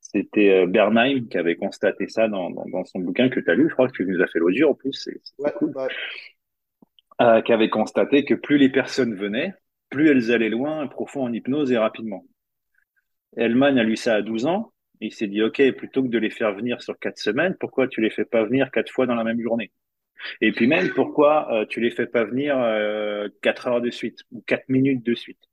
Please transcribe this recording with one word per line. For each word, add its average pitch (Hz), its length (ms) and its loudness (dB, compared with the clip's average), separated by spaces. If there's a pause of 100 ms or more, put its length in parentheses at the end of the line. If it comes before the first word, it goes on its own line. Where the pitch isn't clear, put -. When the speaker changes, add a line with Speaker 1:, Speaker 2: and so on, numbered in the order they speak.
Speaker 1:
C'était, 101 500 2
euh, 95 160 6
Bernheim 113 600 2
qui - 100 -4
avait 85 160 0
constaté 98 520 -4
ça 110 200 0
dans, 95 240 -6
dans, - 160 -10
dans 92 180 -6
son - 140 -10
bouquin 92 300 0
que 127 100 -4
t'as 85 160 0
lu, 139 140 2
je - 40 -12
crois 127 140 2
que - 60 -6
tu 95 120 -4
nous 87 160 -2
as 85 60 2
fait - 120 -4
l'audio 98 300 2
en 120 60 0
plus, 135 180 -8
c'est, - 300 -12
c'est - 140 -20
Speaker 2:
Ouais, 143 160 -4
Speaker 1:
cool. 131 220 -4
Speaker 2:
ouais. 131 140 -6 (1300)
Speaker 1:
Euh, 113 200 6
qui - 100 0
avait 110 200 2
constaté 110 520 0
que 120 120 0
plus 143 240 0
les 135 100 6
personnes 127 460 -2
venaient, 107 400 -6 (340)
plus 151 220 2
elles 120 200 2
allaient 113 180 2
loin, 143 380 -4
profond - 360 -8
en 120 100 -4
hypnose 131 380 -2
et 120 80 2
rapidement. 110 440 -4 (1120)
Hellman 127 400 4
a 117 60 4
lu 110 120 2
ça 113 200 0
à 104 60 2
douze 113 240 -4
ans. 190 260 -2 (280)
Il 110 140 -8
s'est 110 140 -6
dit, « 101 160 -2
OK, 110 180 0 (120)
plutôt - 300 -4
que 131 40 -2
de 117 100 -2
les 107 120 0
faire 107 240 -2
venir 117 280 -6
sur - 160 -10
quatre - 200 -10
semaines, 151 420 -2
pourquoi 131 280 -2
tu - 120 -8
les 110 100 2
fais 107 160 -4
pas 113 200 2
venir 131 260 0
quatre - 200 -2
fois 131 140 0
dans 120 100 -2
la 117 80 -2
même 113 180 -4
journée ? 113 300 -4 (680)
Et 110 140 4
puis 113 140 2
même, 170 240 2
pourquoi, 147 600 4
euh, 107 120 2
tu - 160 -6
les 117 100 2
fais 117 160 -4
pas 117 160 0
venir, 131 340 -2
euh, 107 720 -2 (140)
quatre - 260 -2
heures 120 140 0
de 120 80 -2
suite - 300 -10 (120)
ou 110 160 -14
quatre - 220 -2
minutes 131 360 0
de 117 80 0
suite ? » - 280 -12 (120)